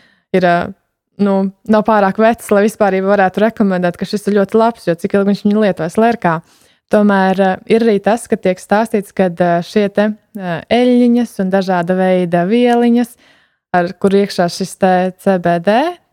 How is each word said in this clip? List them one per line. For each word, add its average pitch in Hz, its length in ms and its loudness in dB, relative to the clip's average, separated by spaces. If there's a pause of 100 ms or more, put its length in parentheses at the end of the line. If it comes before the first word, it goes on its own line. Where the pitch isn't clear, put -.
(340)
ir, 185 80 0
ā, 175 320 0 (460)
nu, 196 320 0 (160)
nav 214 180 2
pārāk 196 320 0
vecs, 220 340 0
lai 202 140 2
vispār 202 400 0
varētu 196 400 0
rekomendēt, 185 520 -2
ka 196 80 -8
šis - 220 -8
ir 196 140 0
ļoti 196 160 0
labs, 226 300 0
jo 170 80 0
cik - 180 -6
ilgi 196 160 0
viņš 202 160 -2
viņu 208 160 0
lieto, 190 240 -2
es 170 120 -10
lai 220 120 4
ir 233 80 -2
kā. 165 220 -2 (520)
Tomēr, 196 460 2
ā, 190 120 2 (180)
ir 226 180 2
arī 208 160 2
tas, 208 260 -2
ka - 80 -4
tiek 185 220 -2
stāstīts, 208 560 -2
ka, 190 160 0
ā, 175 320 0
šie 208 320 -2
te, 208 140 0 (280)
ā, 180 320 -8
eļļiņas 240 720 2
un 190 120 -4
dažāda 185 440 -2
veida 180 520 0
vieliņas, 240 640 2 (640)
ar 180 200 0
kur - 160 -2
iekšā 196 400 0
šis - 260 -10
te 185 380 0
C 190 240 -2
B 175 220 -2
D 202 160 0 (380)